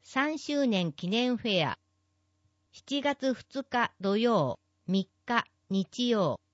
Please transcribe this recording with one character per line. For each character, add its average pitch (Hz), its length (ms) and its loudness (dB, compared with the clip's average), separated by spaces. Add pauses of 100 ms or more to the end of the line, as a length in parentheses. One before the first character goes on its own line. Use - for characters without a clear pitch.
三 302 340 -2
周 285 300 0
年 180 260 0
記 - 140 -8
念 240 300 0
フ 226 100 -6
ェ 180 200 2
ア。 113 120 -4 (920)
七 - 300 -6
月 269 320 0
二 - 300 -8
日 - 360 -2
土 196 180 0
曜、 220 420 2 (280)
三 185 220 0 (160)
日 233 200 0 (240)
日 196 400 -2
曜。 185 300 0 (140)